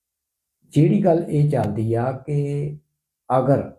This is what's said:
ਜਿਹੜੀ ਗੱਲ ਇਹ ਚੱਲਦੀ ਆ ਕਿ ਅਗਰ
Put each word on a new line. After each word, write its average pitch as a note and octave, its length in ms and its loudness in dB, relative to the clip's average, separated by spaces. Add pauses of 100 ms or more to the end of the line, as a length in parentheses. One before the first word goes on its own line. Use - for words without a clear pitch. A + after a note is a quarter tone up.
(760)
ਜਿਹੜੀ F#3 300 4
ਗੱਲ E3+ 240 2
ਇਹ D3 220 0
ਚੱਲਦੀ A2 440 -2
ਆ A#2+ 240 -2
ਕਿ D3 600 -6 (520)
ਅਗਰ B2+ 320 2 (160)